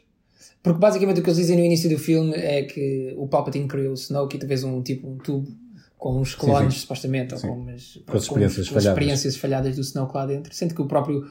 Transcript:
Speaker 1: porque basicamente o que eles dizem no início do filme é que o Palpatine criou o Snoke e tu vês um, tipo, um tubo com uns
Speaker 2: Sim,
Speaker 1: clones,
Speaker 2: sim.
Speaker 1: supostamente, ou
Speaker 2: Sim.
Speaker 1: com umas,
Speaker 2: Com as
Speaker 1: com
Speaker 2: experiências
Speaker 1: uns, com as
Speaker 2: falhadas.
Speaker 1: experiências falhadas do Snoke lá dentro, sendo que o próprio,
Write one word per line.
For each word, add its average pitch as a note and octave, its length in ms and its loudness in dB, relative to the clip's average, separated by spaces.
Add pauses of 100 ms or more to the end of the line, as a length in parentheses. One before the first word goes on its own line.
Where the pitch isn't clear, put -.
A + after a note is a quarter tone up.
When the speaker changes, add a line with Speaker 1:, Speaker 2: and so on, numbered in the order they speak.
(640)
Speaker 1:
porque E3+ 160 4
basicamente F#3+ 400 4
o E3 40 2
que F3+ 60 2
eles E3 80 4
dizem F3 200 4
no F3 60 6
início E3+ 260 4
do D3+ 100 2
filme D#3+ 360 2
é D3 280 0
que C3+ 540 -4
o C#3+ 100 -6
Palpatine C#3 400 0
criou C3+ 240 -2
o - 20 -6
Snoke C#3 420 -4
e C3+ 40 -10
tu C3+ 80 -8
vês C3+ 160 0
um, B2+ 180 -4
tipo, C3 260 -6
um C3 100 -10
tubo C#3 300 -4 (500)
com C3 220 -2
uns C3+ 140 -2
Speaker 2:
Sim, - 60 -14
Speaker 1:
clones, C3+ 360 4
Speaker 2:
sim. - 60 -6
Speaker 1:
supostamente, C3 520 -4
ou - 60 -10
Speaker 2:
Sim. C3 80 -4
Speaker 1:
com B2 100 -4
umas, B2 480 -14
Speaker 2:
Com A2+ 120 -2
as - 100 0
Speaker 1:
com C#3+ 60 -6
Speaker 2:
experiências G2 340 2
Speaker 1:
uns, - 40 -10
com C#3 60 0
as G2+ 60 4
Speaker 2:
falhadas. G2+ 80 6 (120)
Speaker 1:
experiências C#3 340 0
falhadas C3+ 380 -2
do C3+ 60 -4
Snoke C3+ 340 -4
lá C3+ 100 -2
dentro, C#3+ 280 -6
sendo E3 220 -4
que D3+ 60 -2
o C#3 40 -2
próprio, C#3+ 460 -2